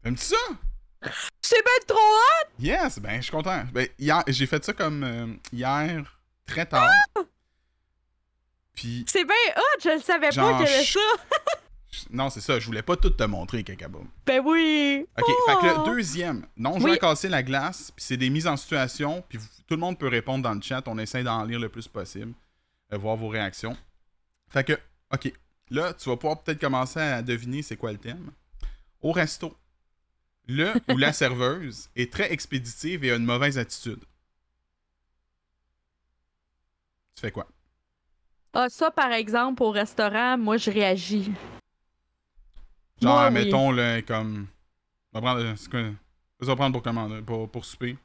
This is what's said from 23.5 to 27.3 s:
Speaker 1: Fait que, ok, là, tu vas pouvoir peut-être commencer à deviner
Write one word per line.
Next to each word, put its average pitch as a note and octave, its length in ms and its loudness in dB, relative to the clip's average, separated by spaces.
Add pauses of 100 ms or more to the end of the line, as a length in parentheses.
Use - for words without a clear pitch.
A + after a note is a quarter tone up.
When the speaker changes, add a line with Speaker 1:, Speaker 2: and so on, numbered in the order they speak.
Speaker 1:
Fait C#3 140 0
que, - 100 0 (400)
ok, - 180 -4 (380)
là, D3+ 240 -2
tu - 160 -8
vas B2 80 0
pouvoir D#3 240 -4
peut-être D#3 200 -6
commencer C3+ 380 -2
à C#3 220 -2
deviner B2 400 -6